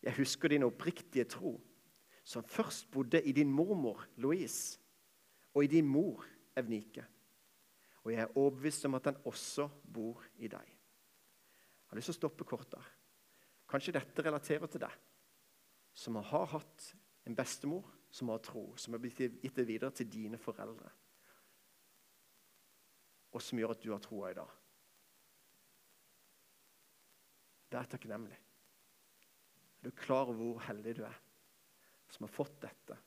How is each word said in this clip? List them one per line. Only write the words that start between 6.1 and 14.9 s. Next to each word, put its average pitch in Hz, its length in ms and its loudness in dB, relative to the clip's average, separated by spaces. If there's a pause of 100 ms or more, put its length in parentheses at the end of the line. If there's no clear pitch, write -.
Evnike. 113 480 -2 (960)
Og 110 100 0
jeg 113 100 2
er 113 140 0
overbevist 139 500 4
om 135 100 2
at 131 120 2
den 139 160 -2
også - 420 -4 (260)
bor 117 300 -6 (140)
i 117 100 -8
deg. - 200 -10
Jeg - 1200 -20
har 107 80 -6
lyst 120 120 -6
til 165 40 -2
å - 60 -6
stoppe - 260 -2
kort - 240 -6
der. - 140 -14 (840)
Kanskje 139 300 -2
dette 139 260 -2
relaterer 151 480 0
til - 120 -6
deg, - 100 -8 (1040)